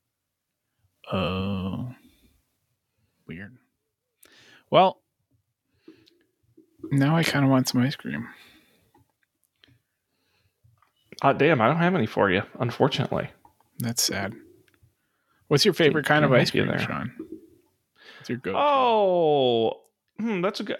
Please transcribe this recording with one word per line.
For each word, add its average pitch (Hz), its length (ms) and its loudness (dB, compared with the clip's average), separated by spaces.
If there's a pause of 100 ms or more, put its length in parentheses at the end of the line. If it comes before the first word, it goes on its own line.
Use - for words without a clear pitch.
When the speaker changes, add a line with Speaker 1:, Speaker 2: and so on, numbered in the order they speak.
(1080)
Speaker 1:
Oh. 95 840 -4 (1300)
Weird. 101 320 -16 (1120)
Well, 180 320 2 (1900)
now 139 240 2
I 165 80 2
kinda 143 240 0
want 131 220 2
some 127 120 0
ice 135 140 -2
cream. - 320 -10 (3000)
Speaker 2:
Uh, 139 100 4
damn, 139 300 2
I 110 60 4
don't 160 100 2
have 175 180 0
any 131 100 0
for 101 240 0
you, 92 140 2 (160)
unfortunately. - 680 -2 (500)
Speaker 1:
That's 117 240 -6
sad. 98 320 -6 (1120)
What's 147 160 2
your 202 100 4
favorite 151 320 2
Speaker 2:
Can't, 151 180 4
Speaker 1:
kind - 20 4
of 135 60 2
Speaker 2:
can't 120 100 6
Speaker 1:
ice - 80 2
Speaker 2:
help - 60 -2
you - 80 2
Speaker 1:
cream, - 140 -2
Speaker 2:
there. - 80 -4
Speaker 1:
Sean? - 260 -8 (1080)
What's - 120 -14
your 120 100 -6
go-to? - 200 -6
Speaker 2:
Oh, 180 1200 2 (360)
hmm, 208 220 -4
that's 202 180 -2
a 254 40 -6
good, - 160 -8